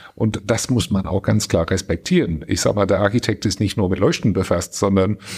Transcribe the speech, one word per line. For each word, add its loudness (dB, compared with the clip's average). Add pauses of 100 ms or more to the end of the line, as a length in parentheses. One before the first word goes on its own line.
(140)
Und -2
das -2
muss 0
man 0
auch -2
ganz 0
klar 0
respektieren. 0
Ich -2
sag 2
mal, 2
der 2
Architekt 0
ist -2
nicht 0
nur 2
mit -2
Leuchten 2
befasst, -2
sondern 2 (200)